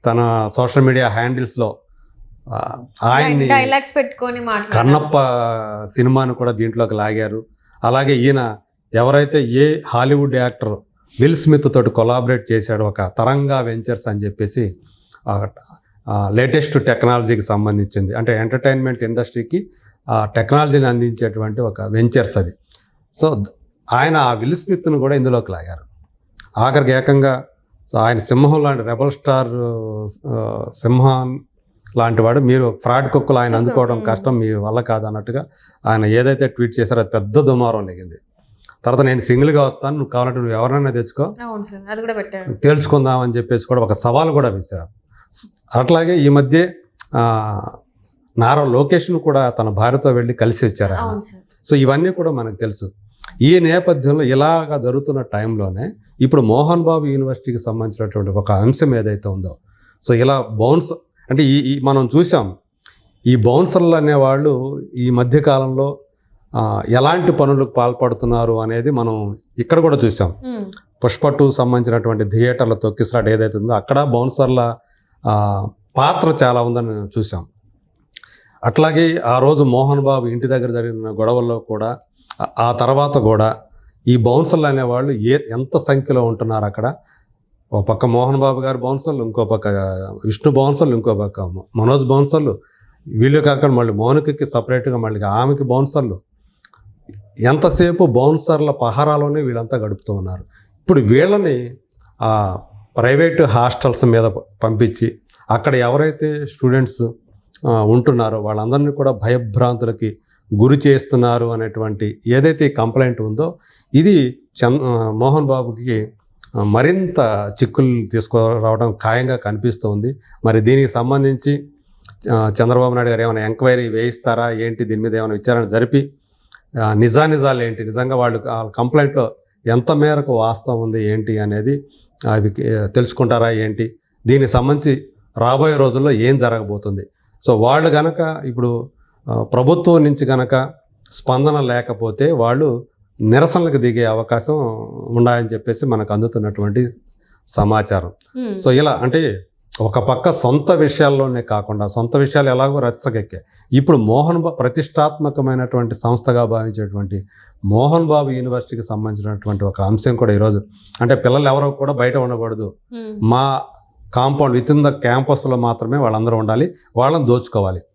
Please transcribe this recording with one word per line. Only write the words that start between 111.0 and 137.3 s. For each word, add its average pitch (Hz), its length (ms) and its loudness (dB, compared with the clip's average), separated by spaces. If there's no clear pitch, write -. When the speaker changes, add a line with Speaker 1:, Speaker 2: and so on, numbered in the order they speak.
Speaker 1:
అనేటువంటి 110 840 -6
ఏదైతే 147 380 4
ఈ 139 40 4
కంప్లైంట్ 117 520 0
ఉందో 113 380 -4
ఇది 147 460 4
చంద్-, 127 300 0
ఆ, 113 280 0
మోహన్ 139 340 2
బాబుకి, 117 680 -4
ఆ, 104 80 -2
మరింత 120 880 2
చిక్కులు 123 440 0
తీసుకురావడం 113 840 0
ఖాయంగా 127 320 0
కనిపిస్తోంది. 110 800 -4
మరి 113 160 4
దీనికి 131 260 4
సంబంధించి, 139 840 0
ఆ, 110 220 2
చంద్రబాబు 123 300 2
నాయుడు 120 160 0
గారు 113 120 0
ఏమైనా 110 240 -2
ఎంక్వైరీ 123 440 0
వేయిస్తారా 117 600 -2
ఏంటి, 113 320 -4
దీని 107 180 -4
మీద 110 140 -2
ఏమైనా 110 180 -2
విచారణ 117 300 0
జరిపి, 113 500 0
ఆ, 107 100 0
నిజానిజాలు 131 720 2
ఏంటి, 113 200 -8
నిజంగా 123 320 -4
వాళ్ళు 120 340 -2
ఆ 113 280 -8
కంప్లైంట్లో 139 540 0
ఎంత 117 260 0
మేరకు 147 420 0
వాస్తవం 113 480 -2
ఉంది 113 240 -4
ఏంటి 107 340 -2
అనేది 107 460 -4
అవి, 107 480 0
ఆ, 104 80 -2
తెలుసుకుంటారా 117 640 0
ఏంటి, 110 460 -4
దీనికి 131 240 4
సంబంధించి 139 560 0
రాబోయే 139 400 2
రోజుల్లో 135 340 2
ఏం 123 260 2
జరగబోతుంది. 104 640 -4